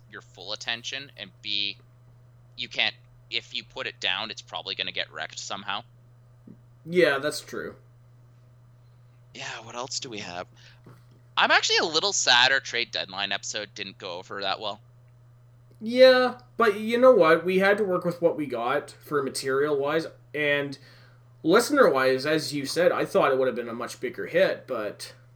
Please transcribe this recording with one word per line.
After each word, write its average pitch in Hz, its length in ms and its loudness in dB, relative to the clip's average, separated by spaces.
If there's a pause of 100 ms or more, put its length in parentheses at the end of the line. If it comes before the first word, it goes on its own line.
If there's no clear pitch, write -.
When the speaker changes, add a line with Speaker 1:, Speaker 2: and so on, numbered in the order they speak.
(120)
Speaker 1:
your 104 100 -18
full 95 320 -18
attention, 120 640 -10
and 98 140 -16 (100)
B, 101 360 -6 (800)
you 120 100 -12
can't, 113 280 -4 (360)
if 117 240 -10
you 117 80 -10
put 127 240 -12
it - 120 -12
down, 104 300 -6
it's - 120 -14
probably 90 340 -12
gonna 92 160 -8
get 87 200 -8
wrecked 78 280 -12
somehow. 101 440 -10 (1040)
Speaker 2:
Yeah, 160 320 2
that's 147 220 -4
true. - 360 -12 (1600)
Speaker 1:
Yeah, - 300 -12
what 117 120 -16
else 123 240 -8
do 135 100 -12
we 107 100 -10
have? 90 280 -10 (880)
I'm 226 140 4
actually 427 260 2
a 247 80 2
little 170 280 0
sad 127 380 6
our 135 80 2
trade 117 320 -4
deadline 95 400 -6
episode 104 440 -8
didn't 98 240 -14
go 90 180 -10
over 98 240 -12
that 95 180 -4
well. 107 220 -8 (960)
Speaker 2:
Yeah, 254 600 6 (180)
but 214 220 2
you 226 180 -2
know 254 140 10
what? 165 340 6
We 185 140 2
had 202 180 4
to 214 60 0
work 180 200 -2
with 170 180 -4
what 170 140 2
we 151 120 -6
got 123 420 -2
for - 320 -4
material-wise, 139 840 -2 (260)
and 143 460 -2 (640)
listener-wise, 156 840 4
as 151 300 -2
you 139 100 -4
said, 170 260 2
I 135 140 -2
thought 156 260 2
it 131 60 2
would 131 80 2
have 120 100 -2
been 117 140 -6
a 117 40 -8
much 117 260 -10
bigger 110 260 -6
hit, - 400 0
but, 110 480 -8 (220)